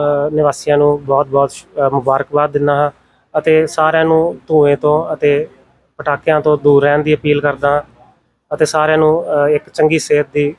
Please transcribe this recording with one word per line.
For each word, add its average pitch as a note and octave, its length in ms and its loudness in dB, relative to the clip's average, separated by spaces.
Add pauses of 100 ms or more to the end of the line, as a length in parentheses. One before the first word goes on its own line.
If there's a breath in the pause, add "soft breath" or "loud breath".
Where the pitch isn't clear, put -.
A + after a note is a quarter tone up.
(340)
ਨਿਵਾਸੀਆਂ D3 440 0
ਨੂੰ D3 280 0
ਬਹੁਤ-ਬਹੁਤ C#3 460 0
ਸ਼-, - 360 -6
ਅ, - 20 2
ਮੁਬਾਰਕਬਾਦ C#3 600 -2
ਦਿੰਦਾ C#3+ 240 0
ਹਾਂ C#3+ 160 0 (460)
ਅਤੇ D#3 300 2
ਸਾਰਿਆਂ D#3+ 380 0
ਨੂੰ E3 320 0 (100)
ਧੂਏ D3 280 2
ਤੋਂ D#3 380 -2
ਅਤੇ D3 340 0 (500)
ਪਟਾਕਿਆਂ D3+ 440 -2
ਤੋਂ D3+ 220 2
ਦੂਰ C#3+ 200 4
ਰਹਿਣ D3 200 0
ਦੀ D3+ 120 0
ਅਪੀਲ D3 260 -2
ਕਰਦਾ C#3+ 280 -2
ਹਾਂ D3 120 0 (720)
ਅਤੇ D3+ 120 0
ਸਾਰਿਆਂ D#3 320 0
ਨੂੰ, D#3+ 260 2
ਅ, D3 260 -2
ਇੱਕ D3 200 -2
ਚੰਗੀ D#3 300 0
ਸਿਹਤ D3 340 -2
ਦੀ D3 260 -2